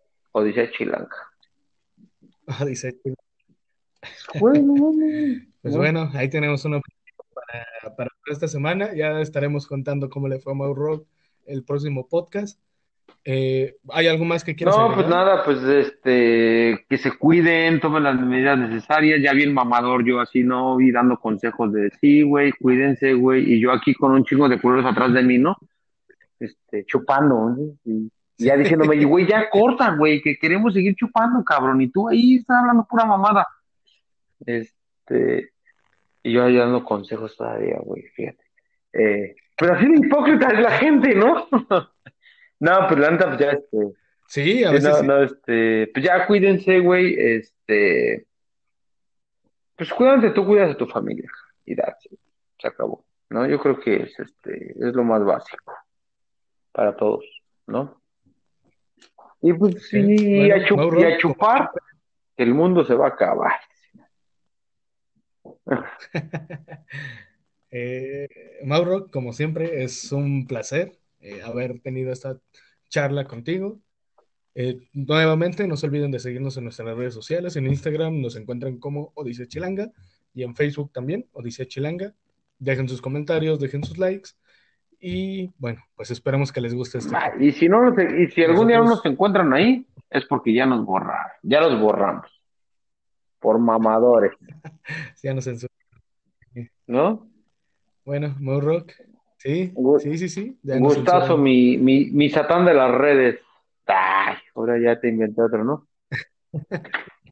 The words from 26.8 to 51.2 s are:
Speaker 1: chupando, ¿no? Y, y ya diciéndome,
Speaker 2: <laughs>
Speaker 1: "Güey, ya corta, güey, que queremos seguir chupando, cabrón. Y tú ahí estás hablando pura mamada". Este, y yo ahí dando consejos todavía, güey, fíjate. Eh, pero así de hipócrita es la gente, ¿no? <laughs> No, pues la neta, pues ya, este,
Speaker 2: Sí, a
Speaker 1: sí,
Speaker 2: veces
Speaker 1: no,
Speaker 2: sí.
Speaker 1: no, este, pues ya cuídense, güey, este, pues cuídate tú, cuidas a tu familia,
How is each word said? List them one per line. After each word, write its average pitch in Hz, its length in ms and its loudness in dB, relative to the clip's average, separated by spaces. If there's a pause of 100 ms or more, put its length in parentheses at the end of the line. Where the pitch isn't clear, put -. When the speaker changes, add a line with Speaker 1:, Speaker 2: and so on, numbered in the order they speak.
Speaker 1:
chupando, 131 640 0
¿no? 123 80 -4 (280)
Y, 110 260 -6 (260)
y 117 80 -4
ya 139 120 4
diciéndome, 151 400 2
Speaker 2:
<laughs> 147 80 4
Speaker 1:
"Güey, 170 220 4
ya 214 240 0
corta, 233 440 2
güey, 151 260 2
que 147 160 -2
queremos 190 360 0
seguir 196 220 2
chupando, 233 480 0
cabrón. 131 380 2
Y 127 100 0
tú 208 180 -2
ahí 247 280 6
estás 247 240 0
hablando 240 280 2
pura 226 160 2
mamada". 202 400 2 (1000)
Este, - 1080 -4 (720)
y 117 100 -2
yo 123 100 4
ahí 123 120 4
dando 123 280 2
consejos 110 540 -8
todavía, - 460 -4
güey, - 200 -12 (120)
fíjate. - 280 -12 (500)
Eh, 104 420 0 (220)
pero 170 180 2
así 170 100 2
de 311 220 6
hipócrita 285 400 2
es 220 120 2
la 233 120 4
gente, 277 420 2
¿no? 247 380 2
<laughs> 190 400 -2 (720)
No, 185 240 4
pues 147 120 2
la 147 100 4
neta, 175 160 2
pues 135 140 -6
ya, 143 140 2
este, 143 240 -6 (500)
Speaker 2:
Sí, 190 360 0
a 180 60 2
Speaker 1:
sí, 143 60 4
Speaker 2:
veces 147 160 4
Speaker 1:
no, 147 100 4
Speaker 2:
sí. 135 60 0
Speaker 1:
no, 139 160 4
este, 113 680 0
pues 135 140 -4
ya 180 220 2
cuídense, 190 520 2
güey, 180 400 2
este, 101 1080 0 (1500)
pues - 160 -10
cuídate 247 380 4
tú, 196 160 0
cuidas 196 240 4
a 135 80 -6
tu - 80 -2
familia, - 420 -8 (380)